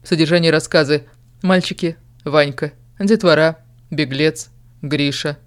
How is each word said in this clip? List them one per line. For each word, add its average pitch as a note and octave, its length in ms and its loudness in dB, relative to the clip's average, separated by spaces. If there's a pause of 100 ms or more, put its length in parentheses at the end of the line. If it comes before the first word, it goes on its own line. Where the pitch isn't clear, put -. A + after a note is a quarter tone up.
Содержание E3 480 2
рассказы. D3+ 520 0 (400)
Мальчики. F3+ 540 -2 (260)
Ванька. D3 480 0 (280)
Детвора. E3 600 2 (320)
Беглец. D3+ 580 -4 (320)
Гриша. C#3+ 640 -4